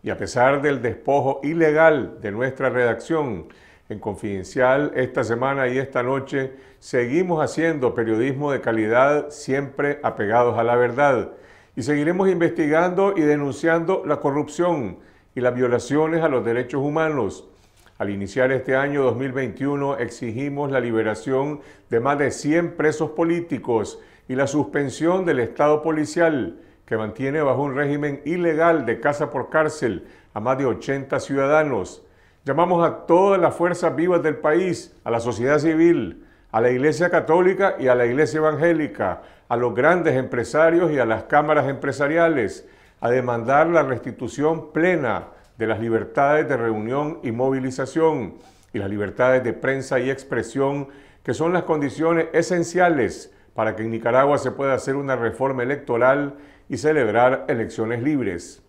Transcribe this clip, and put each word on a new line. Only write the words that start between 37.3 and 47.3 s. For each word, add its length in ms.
y 80
a 80
la 100
Iglesia 340
Evangélica, 840
a 60
los 180
grandes 420
empresarios 760
y 80
a 60
las 180
cámaras 440
empresariales, 1000
a 80
demandar 560
la 160
restitución 880
plena 580
de 80
las 140
libertades 680
de 80
reunión 680
y 80